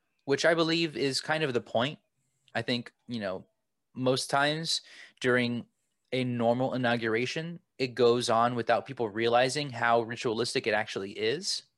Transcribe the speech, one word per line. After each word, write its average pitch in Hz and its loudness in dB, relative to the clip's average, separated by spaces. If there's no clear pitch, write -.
which 139 0
I 165 6
believe 165 0
is 135 0
kind 156 -2
of 139 0
the 117 2
point. 127 -2
I 117 -2
think, 120 -4
you 120 -8
know, 95 -6
most 127 0
times 151 0
during 120 0
a 127 -2
normal 120 2
inauguration, 123 -2
it 127 -4
goes 120 4
on 120 4
without 113 0
people 120 -6
realizing 123 2
how 117 2
ritualistic 117 -2
it 107 2
actually 101 -2
is. 117 -4